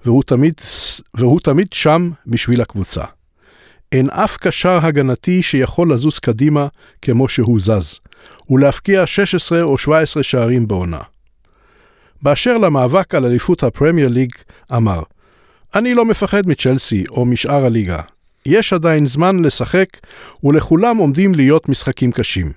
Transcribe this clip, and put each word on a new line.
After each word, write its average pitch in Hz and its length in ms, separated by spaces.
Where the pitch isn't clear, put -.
והוא 123 180
תמיד, 147 320
והוא 127 260
תמיד 160 320
שם 170 380
בשביל 117 340
הקבוצה. - 420
אין 131 180
אף - 260
קשר 180 460
הגנתי 151 600
שיכול 147 520
לזוז 143 240
קדימה 143 480
כמו 127 260
שהוא 117 320
זז, 95 380
ולהבקיע 143 560
שש 196 280
עשרה 170 280
או 139 160
שבע 156 220
עשרה 147 220
שערים 117 460
בעונה." 90 320
באשר 226 360
למאבק 156 560
על 139 100
אליפות 123 380
הפרמייר 143 460
ליג, 123 220
אמר, 104 260
"אני 240 200
לא 240 100
מפחד 202 440
מצ'לסי 127 600
או 123 160
משאר 131 400
הליגה. 101 360
יש 202 260
עדיין 160 340
זמן 170 380
לשחק, 156 420
ולכולם 165 520
עומדים 180 380
להיות 147 340
משחקים 127 440
קשים. 87 440